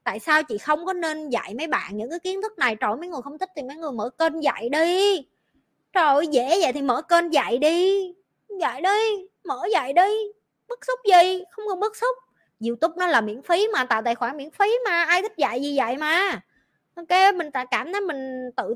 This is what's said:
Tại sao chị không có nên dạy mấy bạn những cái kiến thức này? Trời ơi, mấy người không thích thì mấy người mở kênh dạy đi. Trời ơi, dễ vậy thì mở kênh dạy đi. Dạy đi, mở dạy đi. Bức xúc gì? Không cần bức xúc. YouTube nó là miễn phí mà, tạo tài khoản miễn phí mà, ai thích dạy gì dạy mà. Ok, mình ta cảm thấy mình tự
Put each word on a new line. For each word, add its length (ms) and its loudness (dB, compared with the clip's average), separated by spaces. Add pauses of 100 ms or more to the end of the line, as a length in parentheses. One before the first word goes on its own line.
Tại 140 -6
sao 240 0
chị 160 -6
không 280 -2
có 60 -2
nên 380 -6
dạy 240 -4
mấy 120 -6
bạn 300 -4
những 140 -6
cái 80 -8
kiến 240 -6
thức 160 -8
này? 180 0
Trời 140 -2
ơi, 100 -2
mấy 80 -10
người 140 -8
không 160 -12
thích 180 -6
thì 60 -8
mấy 140 -12
người 160 -8
mở 180 -6
kênh 320 -2
dạy 260 -2
đi. 580 2 (680)
Trời 120 4
ơi, 220 4
dễ 360 2
vậy 100 2
thì 100 -4
mở 200 0
kênh 300 2
dạy 260 2
đi. 540 2 (480)
Dạy 200 -2
đi, 460 0 (180)
mở 180 -6 (100)
dạy 200 0
đi. 400 2 (360)
Bức 180 -12
xúc 180 -4
gì? 460 6
Không 180 -12
cần 120 -4
bức 160 -2
xúc. 200 -2 (500)
YouTube 300 0
nó 100 0
là 140 4
miễn 220 -6
phí 300 2
mà, 120 0
tạo 180 0
tài 120 0
khoản 220 -4
miễn 140 -10
phí 340 2
mà, 200 2
ai 180 2
thích 140 -6
dạy 260 0
gì 120 -4
dạy 220 0
mà. 440 0 (540)
Ok, 400 4
mình 160 -4
ta 140 -4
cảm 280 -4
thấy 80 -2
mình 560 -6
tự 200 -2